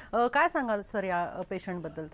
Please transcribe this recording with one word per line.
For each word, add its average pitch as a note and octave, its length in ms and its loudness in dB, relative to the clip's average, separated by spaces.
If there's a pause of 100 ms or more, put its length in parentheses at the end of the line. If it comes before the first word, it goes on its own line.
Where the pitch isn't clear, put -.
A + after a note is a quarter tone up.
(140)
अ, A#3 140 6
काय D4 220 4
सांगाल A#3 320 0
सर G3 220 -2
या, F3 200 0
अ, E3+ 260 -6
पेशंटबद्दल F3 640 -6